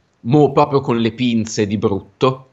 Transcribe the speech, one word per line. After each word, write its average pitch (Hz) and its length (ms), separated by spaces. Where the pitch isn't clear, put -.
mo-, 143 320
proprio 143 280
con 120 180
le 113 140
pinze 113 540
di 104 100
brutto, 104 760